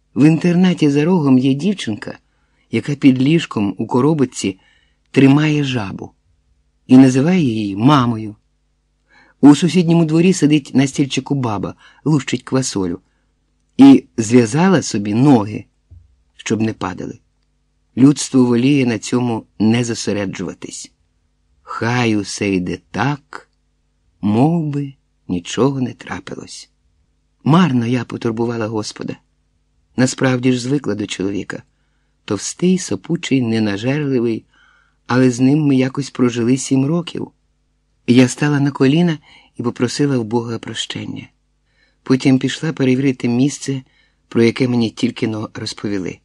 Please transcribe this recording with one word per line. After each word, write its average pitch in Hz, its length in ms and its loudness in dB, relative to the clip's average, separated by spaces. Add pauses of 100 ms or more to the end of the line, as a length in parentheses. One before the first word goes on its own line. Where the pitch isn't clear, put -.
(160)
В 127 100 4
інтернаті 170 640 2
за 143 160 2
рогом 147 320 2
є 131 160 0
дівчинка, 143 640 -6 (520)
яка 127 240 -4
під 131 260 4
ліжком 131 560 0
у 113 100 -6
коробочці 131 720 -2 (520)
тримає 147 520 4
жабу 98 480 -8 (760)
і 127 100 8
називає 135 440 4
її 110 340 -4
мамою. 117 600 0 (1080)
У 143 140 10
сусідньому 165 500 2
дворі 170 280 4
сидить 151 400 2
на 135 140 2
стільчику 135 480 -4
баба, 107 400 -4 (300)
лущить 139 380 0
квасолю 101 560 -4 (800)
і 135 260 10 (140)
зв'язала 123 640 2
собі 104 320 -4
ноги, 110 520 2 (720)
щоб 107 240 -4
не 110 120 -2
падали. - 460 -10 (800)
Людство 135 480 4
воліє 123 400 2
на 113 140 -2
цьому 123 460 -4 (140)
не 113 240 2
зосереджуватись. 101 1080 -8 (800)
Хай 117 440 0
усе 101 360 -4
йде 90 260 -4 (120)
так, 139 580 -6 (720)
мов 151 440 0
би 143 280 -8 (340)
нічого 120 540 -4
не 117 120 -6
трапилось. - 760 -16 (760)
Марно 139 420 2
я 120 180 -2
потурбувала 113 640 -6
Господа. - 480 -8 (800)
Насправді 127 560 0
ж 123 60 -2
звикла 123 360 -4
до 104 120 -6
чоловіка. - 560 -8 (640)
Товстий, 175 520 -2
сопучий, 135 640 -4
ненажерливий, 117 1040 -2 (640)
але 127 240 2
з 117 80 -6
ним 135 200 2
ми 143 160 2
якось 131 340 -2
прожили 120 480 0
сім 135 280 -2
років. 170 460 -6 (760)
Я 123 200 6
стала 147 320 -2
на 143 120 0
коліна 151 460 2 (400)
і 120 60 -10
попросила 127 540 -2
в 117 60 -4
Бога 117 360 -6
прощення. 107 680 -12 (760)
Потім 131 360 2
пішла 139 340 -6
перевірити 131 540 -2
місце, 131 540 -2 (460)
про 117 160 0
яке 117 240 2
мені 120 220 0
тільки-но 110 640 -6
розповіли. 101 720 -8